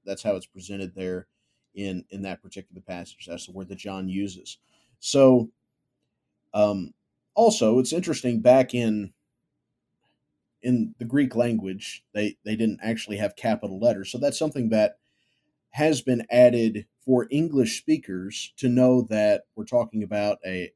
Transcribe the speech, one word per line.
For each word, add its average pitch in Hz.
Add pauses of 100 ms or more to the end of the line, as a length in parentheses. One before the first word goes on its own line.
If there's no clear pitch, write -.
that's 98
how 101
it's 92
presented 95
there 92 (480)
in, 95
in 98
that 95
particular 92
passage. 87
That's 85
the 87
word 92
that 95
John 95
uses. 95 (420)
So, 131 (1040)
um, 104 (400)
also, 131
it's 127
interesting, 135
back 127
in, 110 (1500)
in 120
the 117
Greek 127
language, 107 (100)
they, 104
they 107
didn't 110
actually 107
have 101
capital 104
letters. 104
So 127
that's 139
something 139
that 107 (720)
has 151
been 120
added 117 (180)
for 123
English 143
speakers 98
to 131
know 127
that 107 (120)
we're 110
talking 117
about 104
a 92